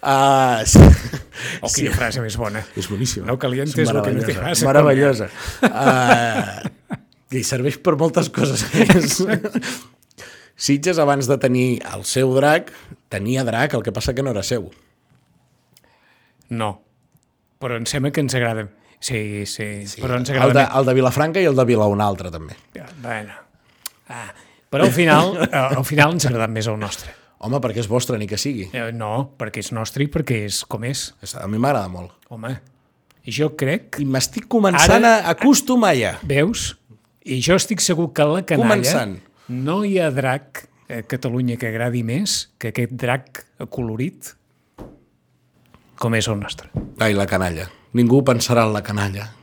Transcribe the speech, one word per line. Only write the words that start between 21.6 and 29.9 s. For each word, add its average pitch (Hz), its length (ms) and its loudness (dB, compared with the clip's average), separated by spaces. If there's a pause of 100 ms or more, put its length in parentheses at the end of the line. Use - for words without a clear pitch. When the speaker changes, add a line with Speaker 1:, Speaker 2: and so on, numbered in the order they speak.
Speaker 1:
Vila 113 220 4
un 101 140 2
altre, 90 300 -2
també. 80 240 -14 (200)
Speaker 2:
Ja, - 120 -18 (160)
bueno. 110 300 -10 (760)
Ah, 120 200 -14 (420)
però 143 140 2
al - 80 4
final, 165 440 4
<laughs> 160 60 -2
eh, - 140 -2
al 131 280 0
final 147 280 2
ens 165 140 0
agrada 117 200 0
més 110 220 -4
el 107 100 -4
nostre. 104 320 -10 (280)
Speaker 1:
Home, 123 200 -4
perquè 113 240 -4
és 104 60 -6
vostre, 120 300 -2
ni 104 100 -6
que 101 100 -6
sigui. 113 340 -6
Speaker 2:
Eh, 117 200 -8
no, 117 460 -6
perquè 110 200 -10
és 104 140 -10
nostre 113 320 -4